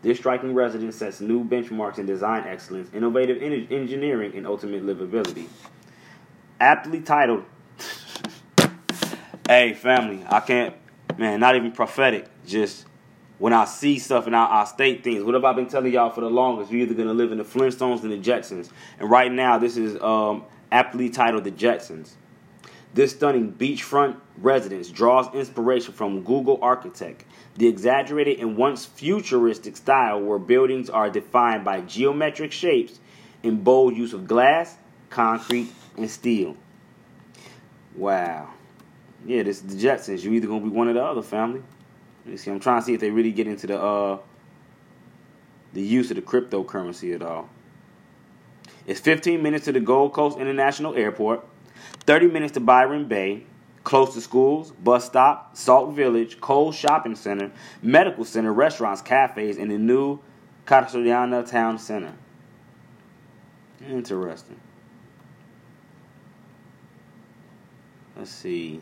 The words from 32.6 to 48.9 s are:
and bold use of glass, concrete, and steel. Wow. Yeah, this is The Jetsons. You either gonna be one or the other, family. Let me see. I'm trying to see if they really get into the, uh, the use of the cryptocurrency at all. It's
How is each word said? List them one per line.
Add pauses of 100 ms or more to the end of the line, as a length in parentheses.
and
bold
use
of
glass, (360)
concrete, (240)
and
steel. (1400)
Wow. (800)
Yeah,
this
is
The
Jetsons.
You
either
gonna
be
one
or
the
other,
family. (640)
Let
me
see.
I'm
trying
to
see
if
they
really
get
into
the,
uh, (1600)
the
use
of
the
cryptocurrency
at
all. (1400)
It's